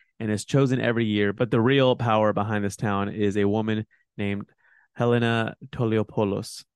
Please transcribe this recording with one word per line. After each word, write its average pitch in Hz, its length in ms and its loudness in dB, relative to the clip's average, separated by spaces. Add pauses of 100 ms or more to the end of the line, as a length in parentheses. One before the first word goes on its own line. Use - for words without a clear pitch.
(200)
and 110 100 -4
is 107 140 -2
chosen 131 360 2
every 117 260 0
year, 104 260 2
but 107 180 -2
the 120 100 2
real 127 360 4
power 110 360 2
behind 104 320 -2
this 95 120 -4
town 101 320 -2
is 104 280 -2
a 101 100 2
woman 107 400 -2 (300)
named 101 300 -4 (460)
Helena 117 600 0 (160)
Toliopoulos, 107 960 -2 (120)